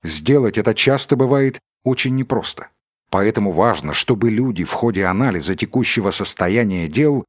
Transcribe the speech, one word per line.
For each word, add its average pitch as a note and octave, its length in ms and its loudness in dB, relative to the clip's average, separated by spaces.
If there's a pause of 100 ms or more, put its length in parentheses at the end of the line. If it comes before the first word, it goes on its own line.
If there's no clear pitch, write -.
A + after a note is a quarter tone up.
Сделать G#2+ 560 0
это G#2+ 160 2
часто C#3 420 2
бывает C3 440 0 (240)
очень C3 320 -2
непросто. B2+ 540 -4 (420)
Поэтому G2+ 400 0
важно, D#2+ 420 0
чтобы A#2 360 0
люди G#2+ 360 -2
в - 80 -6
ходе G2 320 0
анализа F#2 500 0
текущего A2 560 0
состояния F#2+ 760 0
дел C3+ 420 0